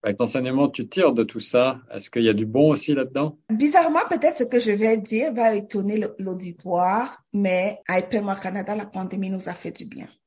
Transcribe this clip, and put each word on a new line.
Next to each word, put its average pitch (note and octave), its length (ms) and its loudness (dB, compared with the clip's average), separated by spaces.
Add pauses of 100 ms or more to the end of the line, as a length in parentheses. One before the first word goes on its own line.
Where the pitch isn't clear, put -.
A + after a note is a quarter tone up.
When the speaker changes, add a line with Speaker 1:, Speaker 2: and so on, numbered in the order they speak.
(140)
Speaker 1:
quel - 80 -4
enseignement C3 480 0
tu A2 180 -8
tires E3 260 2
de A#2 100 2
tout G#2 160 -4
ça ? B2 420 2 (120)
Est-ce G#2+ 160 -12
qu'il A#2 140 0
y A2+ 60 6
a G#2+ 40 4
du G#2+ 120 0
bon C#3 260 4
aussi D3 220 0
là-dedans ? C3+ 440 -4 (120)
Speaker 2:
Bizarrement, D4+ 500 4 (100)
peut-être D#4+ 280 2
ce B3+ 60 0
que A#3+ 160 2
je A3+ 120 0
vais A3 260 2
dire A3+ 360 -2
va A3+ 220 2
étonner G3+ 420 -2
le, G3+ 220 -4
l'auditoire, F#3 1040 -2 (100)
mais G3 540 0
à F#3 120 2
Hypermore G3 400 -2
Canada, G3+ 360 -6
la G#3 100 -8
pandémie F#3+ 440 -8
nous F#3 200 -6
a F3+ 40 -8
fait E3+ 180 -10
du - 140 -16
bien. - 220 -16 (200)